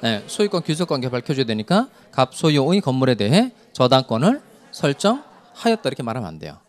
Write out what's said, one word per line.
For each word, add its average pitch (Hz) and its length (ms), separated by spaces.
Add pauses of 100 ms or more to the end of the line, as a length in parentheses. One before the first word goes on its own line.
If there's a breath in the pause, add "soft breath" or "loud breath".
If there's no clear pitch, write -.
네, 110 260
소유권 202 360
귀속 165 260
관계 131 200
밝혀줘야 127 360
되니까 113 420 (240 soft breath)
갑 - 240
소유의 156 460
건물에 131 340
대해 139 360 (200)
저당권을 131 720 (300)
설정하였다. - 1120
이렇게 135 180
말하면 117 240
안 80 120
돼요. 76 180 (120)